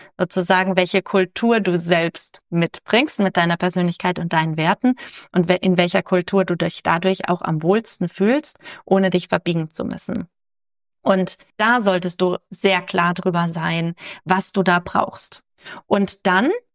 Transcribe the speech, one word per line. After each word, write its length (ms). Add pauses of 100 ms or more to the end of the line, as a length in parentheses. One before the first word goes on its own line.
(160)
Sozusagen, 640
welche 240
Kultur 580
du 160
selbst 640 (120)
mitbringst 680
mit 160
deiner 220
Persönlichkeit 640
und 120
deinen 240
Werten 380 (380)
und 180
we-, 60
in 220
welcher 260
Kultur 420
du 100
dich 280
dadurch 440
auch 140
am 220
wohlsten 460
fühlst, 500 (260)
ohne 240
dich 180
verbiegen 440
zu 140
müssen. 420 (760)
Und 360 (200)
da 240
solltest 400
du 160 (120)
sehr 320
klar 320
drüber 340
sein, 480 (300)
was 260
du 120
da 160
brauchst. 640 (440)
Und 380
dann 260 (240)